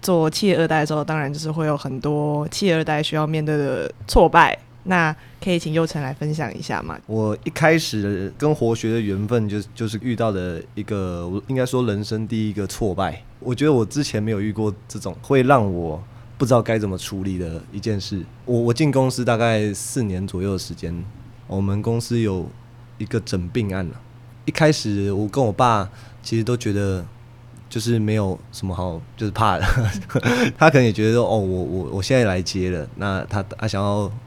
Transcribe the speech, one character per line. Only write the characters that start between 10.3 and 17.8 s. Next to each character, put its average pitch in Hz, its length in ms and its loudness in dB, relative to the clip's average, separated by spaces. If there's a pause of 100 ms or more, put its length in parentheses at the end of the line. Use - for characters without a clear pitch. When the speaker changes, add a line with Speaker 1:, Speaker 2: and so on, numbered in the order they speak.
Speaker 2:
的 90 280 -4 (140)
一 107 80 -8
个， 90 480 -4 (160)
应 135 80 -4
该 131 100 2
说 127 220 0
人 104 180 0
生 110 220 -4
第 110 240 -2
一 - 20 -6
个 98 140 -4
挫 98 260 -2
败。 85 300 -2 (160)
我 127 160 -4
觉 127 100 -2
得 151 80 6
我 117 140 4
之 147 160 -4
前 113 180 -2
没 110 120 -2
有 101 80 0
遇 104 120 -2
过 104 220 -2 (140)
这 107 100 -12
种 92 240 -8
会 135 220 4
让 120 280 4
我 85 300 -4 (340)
不 143 80 0
知 117 80 4
道 120 80 6
该 113 180 0
怎 104 80 0
么 95 120 -4
处 95 240 -8
理 95 160 -2
的 82 240 -6 (100)
一 101 60 -8
件 104 200 -2